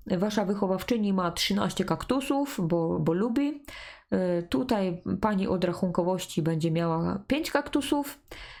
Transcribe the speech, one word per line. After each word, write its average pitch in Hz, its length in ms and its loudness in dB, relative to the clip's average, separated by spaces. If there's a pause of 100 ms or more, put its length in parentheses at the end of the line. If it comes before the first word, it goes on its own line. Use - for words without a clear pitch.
wasza 208 380 2
wychowawczyni 202 680 0
ma 185 180 2
trzynaście 196 540 0
kaktusów, 277 760 0
bo, 170 380 2
bo 156 120 2
lubi. 254 500 0 (520)
Y, 180 340 2
tutaj 202 540 0 (180)
pani 196 280 2
od 185 160 0
rachunkowości 180 760 0
będzie 160 280 0
miała 170 560 0
pięć 294 240 0
kaktusów, 285 720 0 (380)